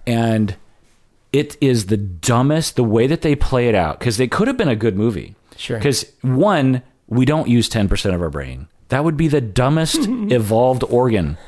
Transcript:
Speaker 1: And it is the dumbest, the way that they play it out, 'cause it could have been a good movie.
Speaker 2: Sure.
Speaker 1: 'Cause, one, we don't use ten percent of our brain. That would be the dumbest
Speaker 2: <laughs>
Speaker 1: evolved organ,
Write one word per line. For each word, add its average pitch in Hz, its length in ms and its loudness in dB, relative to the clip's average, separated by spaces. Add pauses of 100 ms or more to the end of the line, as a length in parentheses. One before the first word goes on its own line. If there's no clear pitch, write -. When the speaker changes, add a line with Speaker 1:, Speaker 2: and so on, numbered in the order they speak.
Speaker 1:
And 113 460 0 (800)
it - 280 -2
is 123 260 2
the 107 100 0
dumbest, 120 800 0
the 127 80 2
way 113 240 2
that 165 140 -2
they 151 120 2
play 123 340 0
it 113 60 2
out, 156 240 0
'cause 117 220 -2
it 127 100 0
could 208 160 0
have 262 100 -2
been 208 120 0
a 117 80 0
good 104 200 0
movie. 101 380 -4 (220)
Speaker 2:
Sure. 117 240 -8
Speaker 1:
'Cause, 139 240 0 (180)
one, 131 600 2 (260)
we 123 160 2
don't 151 240 0
use 120 200 4
ten 101 200 0
percent 98 260 0
of 87 80 -2
our 80 80 -4
brain. 69 380 -12 (220)
That 135 120 0
would 165 140 0
be 160 100 2
the 147 140 2
dumbest 135 580 0
Speaker 2:
<laughs> 240 100 0
Speaker 1:
evolved 123 760 0
organ, 110 520 0 (100)